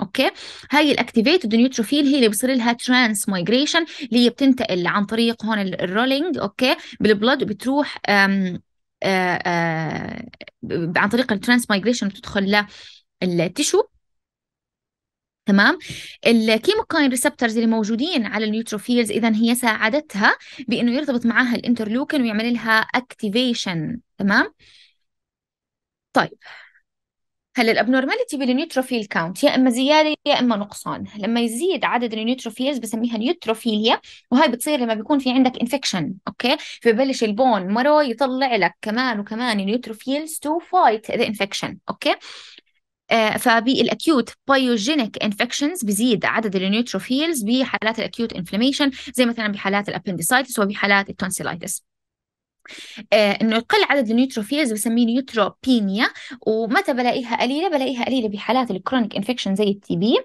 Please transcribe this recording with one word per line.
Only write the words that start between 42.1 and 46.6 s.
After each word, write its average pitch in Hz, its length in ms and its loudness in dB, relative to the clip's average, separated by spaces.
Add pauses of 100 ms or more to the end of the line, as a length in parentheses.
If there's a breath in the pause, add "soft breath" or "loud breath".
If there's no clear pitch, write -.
آه، 220 260 2
فبالاكيوت 233 960 2 (180)
بايوجينيك 254 720 0
انفكشنز 240 640 -2
بزيد 208 400 0
عدد 196 320 0
النيوتروفيلز 240 840 -2